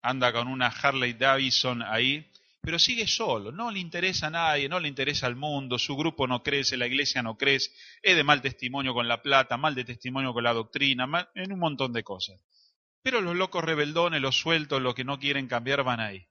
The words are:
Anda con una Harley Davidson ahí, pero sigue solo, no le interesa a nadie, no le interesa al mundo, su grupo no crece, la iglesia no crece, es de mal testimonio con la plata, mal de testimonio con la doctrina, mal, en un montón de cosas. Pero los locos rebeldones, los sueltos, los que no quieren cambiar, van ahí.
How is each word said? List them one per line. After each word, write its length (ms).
Anda 300
con 160
una 200
Harley 460
Davidson 680
ahí, 480
pero 160
sigue 280
solo, 460
no 180
le 100
interesa 480
a 20
nadie, 380
no 120
le 80
interesa 380
al 100
mundo, 420
su 180
grupo 300
no 160
crece, 340
la 100
iglesia 360
no 140
crece, 340
es 140
de 80
mal 160
testimonio 540
con 140
la 120
plata, 360
mal 180
de 100
testimonio 480
con 120
la 80
doctrina, 540
mal, 280
en 180
un 60
montón 340
de 100
cosas. 380
Pero 180
los 160
locos 260
rebeldones, 580
los 160
sueltos, 460
los 120
que 100
no 160
quieren 260
cambiar, 380
van 160
ahí. 300